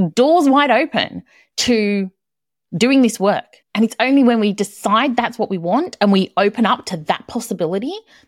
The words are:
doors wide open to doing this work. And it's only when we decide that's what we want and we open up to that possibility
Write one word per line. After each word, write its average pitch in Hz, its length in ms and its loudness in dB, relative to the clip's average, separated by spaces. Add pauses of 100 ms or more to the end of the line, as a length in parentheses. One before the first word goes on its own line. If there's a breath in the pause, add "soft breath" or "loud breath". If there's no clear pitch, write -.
(140)
doors 294 340 4
wide 277 220 2
open 226 540 -2 (320 soft breath)
to 202 540 0 (680)
doing 262 260 4
this 220 160 0
work. - 380 -2 (180)
And 214 100 2
it's 220 160 -4
only 269 220 2
when 233 160 4
we 208 140 0
decide 220 640 -2
that's 233 220 -4
what 214 120 -4
we 190 80 -8
want 208 420 -4
and 202 120 4
we 190 240 2
open 208 300 0
up - 200 -2
to 180 100 -8
that 156 300 -6
possibility 202 680 -6 (360 soft breath)